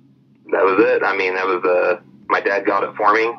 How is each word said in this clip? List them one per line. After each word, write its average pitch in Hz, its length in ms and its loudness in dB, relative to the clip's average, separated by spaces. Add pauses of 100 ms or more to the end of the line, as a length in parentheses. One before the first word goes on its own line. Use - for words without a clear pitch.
(520)
that 87 120 2
was 95 200 2
it. - 180 2
I 98 140 -2
mean, 95 180 -2
that 95 120 -4
was, 92 180 -2
uh, 90 360 0 (280)
my 92 120 0
dad 98 260 -2
got 101 180 0
it - 120 -8
for 104 180 2
me. 113 240 0